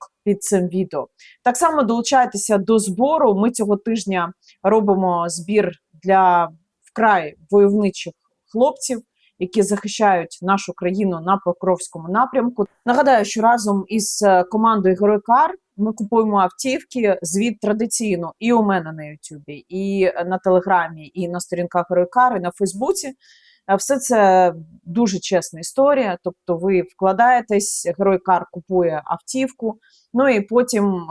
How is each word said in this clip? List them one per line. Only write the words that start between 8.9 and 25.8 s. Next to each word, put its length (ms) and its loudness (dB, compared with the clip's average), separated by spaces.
які 240 0
захищають 800 0
нашу 300 -2
країну 480 -2
на 240 -2
Покровському 640 -8
напрямку. 580 -2
Нагадаю, 380 4
що 180 -6
разом 460 2
із, 340 -4
е, 220 4
командою 560 2
Герой 200 2
Кар 340 2
ми 160 -2
купуємо 460 0
автівки. 840 -2
Звіт 380 -4
традиційно 800 -4
і 140 0
у 100 4
мене 300 -2
на 120 -14
Ютубі, 640 -18
і 440 -2
на 120 -4
Телеграмі, 760 0
і 140 -4
на 120 -6
сторінках 500 -4
"Герой 220 2
Кар", 240 2
і 40 -4
на 100 -6
Фейсбуці. 600 -4
Е, 60 2
все 220 0
це 540 4
дуже 340 -2
чесна 420 -4
історія, 640 0